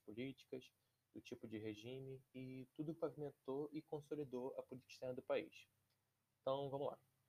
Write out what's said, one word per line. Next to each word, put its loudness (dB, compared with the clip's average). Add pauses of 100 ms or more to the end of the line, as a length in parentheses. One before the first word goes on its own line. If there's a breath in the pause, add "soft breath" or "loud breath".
políticas, -4 (400)
do -8
tipo -6
de -2
regime -4 (100)
e -6
tudo 0
que -8
pavimentou 0
e -2
consolidou -2
a 0
política -10
externa 0
do 0
país. 4 (720)
Então, 4
vamos 2
lá. 0 (320)